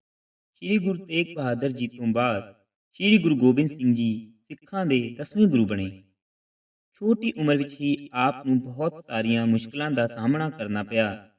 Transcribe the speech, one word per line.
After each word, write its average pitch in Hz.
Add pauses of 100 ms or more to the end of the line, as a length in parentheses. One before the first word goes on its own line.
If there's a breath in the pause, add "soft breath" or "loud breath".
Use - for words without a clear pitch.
(540)
ਸ਼੍ਰੀ 196
ਗੁਰੂ 185
ਤੇਗ 165
ਬਹਾਦਰ 131
ਜੀ 123
ਤੋਂ 120
ਬਾਅਦ 113 (380)
ਸ਼੍ਰੀ 208
ਗੁਰੂ 160
ਗੋਬਿੰਦ 127
ਸਿੰਘ 127
ਜੀ 113 (140)
ਸਿੱਖਾਂ -
ਦੇ 120
ਦਸਵੇਂ 208
ਗੁਰੂ 123
ਬਣੇ। 98 (960)
ਛੋਟੀ 220
ਉਮਰ 147
ਵਿੱਚ 139
ਹੀ 143
ਆਪ 131
ਨੂੰ 131
ਬਹੁਤ 147
ਸਾਰੀਆਂ 117
ਮੁਸ਼ਕਲਾਂ 117
ਦਾ 123
ਸਾਹਮਣਾ 143
ਕਰਨਾ 104
ਪਿਆ। 104